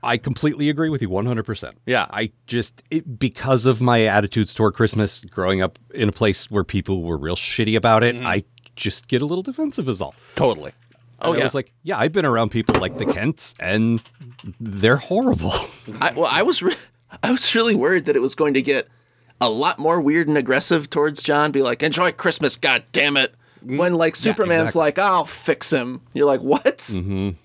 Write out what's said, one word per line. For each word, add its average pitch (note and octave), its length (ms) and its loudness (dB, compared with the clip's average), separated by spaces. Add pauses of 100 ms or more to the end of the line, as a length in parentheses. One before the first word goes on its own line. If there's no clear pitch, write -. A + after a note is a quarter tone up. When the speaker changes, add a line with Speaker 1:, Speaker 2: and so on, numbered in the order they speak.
Speaker 1:
I A#2+ 160 0
completely D3 520 -2
agree D#3 200 0
with C#3+ 120 -2
you G#2 80 -4
one F#2+ 160 -2
hundred A#2 220 -2
percent. F#2+ 400 -10
Speaker 2:
Yeah. A#2 240 2
Speaker 1:
I G#2+ 200 -4 (140)
just, - 460 -6
it, D#3 260 -4
because B2+ 480 0
of B2 160 2
my A#2+ 240 4
attitudes G#2 480 0
toward G#2+ 220 2
Christmas, G#2+ 460 0
growing F#2+ 420 0
up F#2 160 -4 (160)
in A2+ 120 2
a G2+ 40 2
place - 400 0
where G2+ 120 0
people F#2+ 380 -2
were E2 160 -4
real D#2 180 -4
shitty A2 400 -2
about A2 280 4
it, A#2+ 120 2
Speaker 2:
Mm-hmm. A#2+ 120 -8
Speaker 1:
I F#2 160 0 (320)
just - 320 -8
get B2+ 160 0
a - 20 -2
little F3 160 -4
defensive C4 480 -6
is G2+ 140 -4
all. C#2 100 -10 (220)
Speaker 2:
Totally. F2+ 380 -2 (460)
Speaker 3:
Oh, - 100 -2
Speaker 1:
And E3+ 80 0
I - 20 0
Speaker 3:
yeah. C#3 60 0
Speaker 1:
was - 100 -2
like, C3+ 260 -6
"Yeah, D#3+ 160 -6
I've C3 140 0
been F3+ 140 0
around A#2 240 2
people A2 300 0
like F#2 200 -4
the G#2+ 80 -4
Kents, G2+ 520 -4
and A2 400 0 (600)
they're A2 380 2
horrible." F3 560 0 (240)
<laughs> - 240 -10
Speaker 3:
I, D#3+ 140 0
well, C#3 160 0
I D#3+ 120 2
was D4+ 180 2
re-, F4 140 0 (480)
I A3 80 2
was - 240 2
really A3+ 180 4
worried E3+ 320 2
that D3 100 2
it B2+ 60 2
was C3+ 140 -2
going D3 180 2
to C3+ 80 2
get C3+ 260 0 (540)
a B2 80 2
lot C3 300 0
more E3 200 2
weird D3+ 280 2
and D3+ 100 2
aggressive C#3+ 500 0
towards D3+ 360 -2
John, D3 280 2
be C#3 120 2
like, B2 180 -2
"Enjoy D#3+ 300 0
Christmas, - 460 0
God B2+ 340 0
damn C#3+ 260 2
it." C3 160 0 (300)
When, D#3 320 0
like, E3 220 2
Speaker 1:
Yeah, - 40 -6 (120)
Speaker 3:
Superman's F3 280 2 (140)
Speaker 1:
exactly. E3+ 60 4
Speaker 3:
like, D3+ 180 2
"I'll F#3 260 2
fix - 480 -2
him." B2+ 280 -4 (120)
You're C#3+ 140 2
like, C3+ 140 2
"What? C#3+ 360 0
Speaker 1:
Mm-hmm. G2 520 -4 (160)